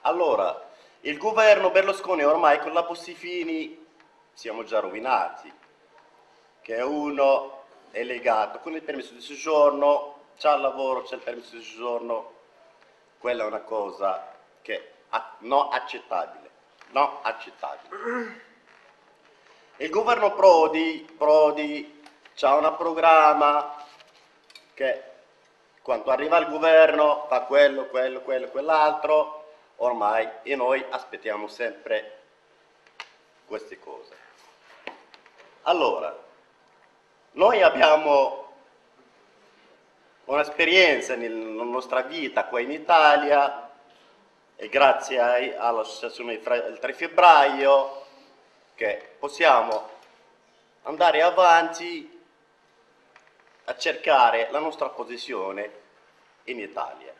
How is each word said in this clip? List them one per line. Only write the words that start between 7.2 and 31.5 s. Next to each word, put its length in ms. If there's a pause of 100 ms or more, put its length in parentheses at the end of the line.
è 120
legato 560
con 160
il 60
permesso 320
di 60
soggiorno, 1080 (100)
c'ha 180
il 60
lavoro, 400
c'è 140
il 60
permesso 360
di 60
soggiorno, 720 (840)
quella 260
è 40
una 140
cosa 720 (260)
che 300 (180)
a-, 300
non 320
accettabile, 760 (400)
non 320
accettabile. 1200 (1300)
Il 120
governo 440
Prodi, 760 (100)
Prodi 840 (340)
c'ha 200
un 220
programma 1040 (920)
che 300 (800)
quando 300
arriva 260
al 120
governo 800
fa 140
quello, 420
quello, 360
quello, 280
quell'altro, 960 (320)
ormai, 500 (160)
e 120
noi 340
aspettiamo 580
sempre 720 (1300)